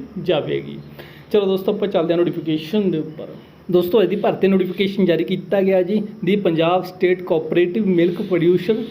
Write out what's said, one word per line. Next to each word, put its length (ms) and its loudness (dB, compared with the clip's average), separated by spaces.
ਜਾਵੇਗੀ। 560 -2
ਚਲੋ 140 2
ਦੋਸਤੋ, 260 0
ਆਪਾਂ 160 -2
ਚੱਲਦੇ 240 0
ਹਾਂ 60 0
ਨੋਟੀਫਿਕੇਸ਼ਨ 720 -2
ਦੇ 80 -2
ਉੱਪਰ। 280 -10
ਦੋਸਤੋ, 320 4
ਇਹਦੀ 140 2
ਭਰਤੀ 320 0
ਨੋਟੀਫਿਕੇਸ਼ਨ 560 0
ਜਾਰੀ 200 2
ਕੀਤਾ 360 -2
ਗਿਆ 220 4
ਜੀ, 200 0
ਦੀ 120 2
ਪੰਜਾਬ 480 2
ਸਟੇਟ 380 0
ਕੋਆਪਰੇਟਿਵ 640 0
ਮਿਲਕ 360 2
ਪ੍ਰੋਡਿਊਸਰ 680 0